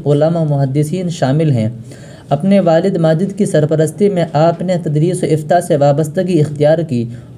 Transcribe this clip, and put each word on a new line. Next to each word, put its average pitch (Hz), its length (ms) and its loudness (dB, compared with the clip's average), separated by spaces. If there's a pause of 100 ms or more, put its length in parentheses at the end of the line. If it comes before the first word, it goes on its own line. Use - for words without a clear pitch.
علماء 151 360 2
و 160 40 0
محدثین 147 640 -2
شامل 151 420 0
ہیں۔ 110 180 0 (600)
اپنے 196 300 2
والد 175 380 2
ماجد 165 400 0
کی 202 80 0
سرپرستی 156 640 0
میں 175 240 -2
آپ 165 280 2
نے 180 220 -2
تدریس 175 400 -2
و - 80 0
افتاء 156 280 2
سے 180 160 0
وابستگی 151 640 0
اختیار 147 380 2
کی 123 260 -2 (340)